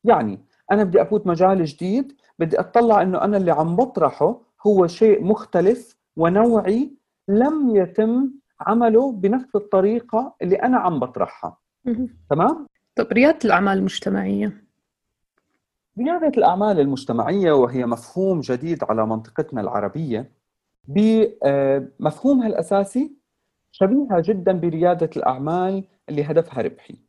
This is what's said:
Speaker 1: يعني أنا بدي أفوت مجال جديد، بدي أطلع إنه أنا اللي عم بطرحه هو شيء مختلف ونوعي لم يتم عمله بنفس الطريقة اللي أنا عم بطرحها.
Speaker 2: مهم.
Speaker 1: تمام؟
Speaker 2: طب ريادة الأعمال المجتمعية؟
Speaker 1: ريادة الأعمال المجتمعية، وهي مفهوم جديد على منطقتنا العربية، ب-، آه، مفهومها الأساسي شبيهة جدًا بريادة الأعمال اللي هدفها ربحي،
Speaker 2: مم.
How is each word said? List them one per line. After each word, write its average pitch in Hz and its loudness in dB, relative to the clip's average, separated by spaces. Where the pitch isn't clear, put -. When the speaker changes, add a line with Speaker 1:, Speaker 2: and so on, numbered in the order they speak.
Speaker 1:
يعني 131 2
أنا 208 4
بدي 180 4
أفوت 208 -2
مجال 180 2
جديد، 196 -6
بدي 160 -2
أطلع 220 2
إنه 185 0
أنا 202 0
اللي 180 0
عم 160 0
بطرحه 202 0
هو 185 4
شيء 208 2
مختلف 202 -2
ونوعي 208 2
لم 254 2
يتم 220 0
عمله 233 2
بنفس 214 -2
الطريقة 214 -2
اللي 180 0
أنا 254 0
عم 180 0
بطرحها. 92 -6
Speaker 2:
مهم. 247 -6
Speaker 1:
تمام؟ 254 0
Speaker 2:
طب 226 -4
ريادة 294 4
الأعمال 196 2
المجتمعية؟ 190 -4
Speaker 1:
ريادة 320 -2
الأعمال 202 2
المجتمعية، 139 0
وهي 131 2
مفهوم 180 -4
جديد 135 -6
على 110 -2
منطقتنا 113 -6
العربية، 113 -6
ب-، 214 2
آه، 139 0
مفهومها 240 0
الأساسي 202 -2
شبيهة 208 0
جدًا 190 -2
بريادة 170 0
الأعمال 180 -4
اللي 147 -4
هدفها 151 -2
ربحي، - -8
Speaker 2:
مم. - -20